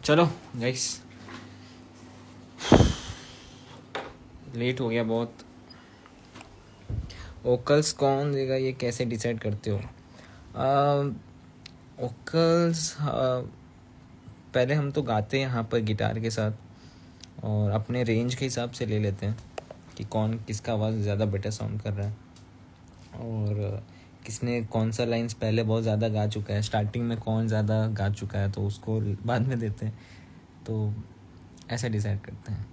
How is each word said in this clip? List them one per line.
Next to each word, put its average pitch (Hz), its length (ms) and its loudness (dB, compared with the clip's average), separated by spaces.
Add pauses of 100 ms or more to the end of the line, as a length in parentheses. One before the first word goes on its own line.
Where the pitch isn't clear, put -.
चलो 160 220 6 (300)
guys, 123 460 -2 (3500)
Late 127 260 0
हो 123 80 2
गया 117 160 2
बहुत। 117 340 0 (2000)
वोकल्स 143 500 4
कौन 143 400 2
देगा, 135 220 0
ये 131 180 2
कैसे 127 320 -2
decide 113 360 0
करते 104 300 -2
हो? 101 60 2
आ, - 1160 0 (1080)
वोकल्स, 165 1000 2
आ, 127 400 2 (1120)
पहले 127 200 4
हम 143 160 2
तो 147 120 0
गाते 117 380 2
हैं 135 60 0
यहाँ 123 180 0
पर 120 140 2
guitar 107 420 0
के 113 100 0
साथ 110 220 0 (920)
और 104 260 2
अपने 110 320 0
range 117 320 2
के 135 100 -2
हिसाब 120 260 -2
से - 160 -4
ले 110 120 0
लेते 101 280 0
हैं 107 100 -2 (600)
कि - 80 -6
कौन, 110 300 0
किसका 110 380 -4
आवाज़ 110 220 0
ज़्यादा 104 300 0
better 101 260 0
sound 107 320 -6
कर 107 100 -4
रहा 101 140 -2
है 107 100 -6 (1000)
और 104 720 -2 (400)
किसने 120 360 -2
कौन 113 300 0
सा 120 120 0
lines 117 300 0
पहले 113 280 2
बहुत 113 200 2
ज़्यादा 110 260 2
गा 107 180 2
चुका 104 280 -2
है, 104 80 2
starting 110 460 0
में 117 100 -2
कौन 113 300 0
ज़्यादा 110 380 2
गा 98 220 0
चुका 101 300 -2
है, 98 140 2
तो 101 140 -2
उसको 110 340 -2
बाद 113 480 0
में 123 120 0
देते 110 260 -2
हैं। 110 120 -4 (680)
तो 107 280 0 (760)
ऐसा 120 180 -2
decide 104 320 0
करते - 320 -10
हैं। 98 200 -6